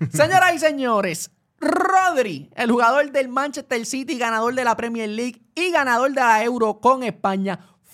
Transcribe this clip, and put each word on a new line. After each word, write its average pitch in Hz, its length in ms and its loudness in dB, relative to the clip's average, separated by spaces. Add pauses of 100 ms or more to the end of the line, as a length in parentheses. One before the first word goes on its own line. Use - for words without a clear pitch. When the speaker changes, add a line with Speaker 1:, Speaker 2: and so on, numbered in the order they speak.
Speaker 1:
mismo. 156 120 -2
Speaker 2:
Señoras 359 420 4
y 311 40 -6
señores, 247 720 -2 (300)
Rodri, 302 960 0
el 233 140 0
jugador 254 420 2
del 269 160 0
Manchester 262 580 -6
City, 262 320 -6
ganador 226 360 -2
de 254 100 -2
la 226 120 2
Premier 233 320 -6
League 233 340 -8 (120)
y 359 160 -2
ganador 269 400 2
de 269 100 -2
la 220 220 4
Euro 226 380 -2
con 254 240 2
España, 190 560 -4 (340)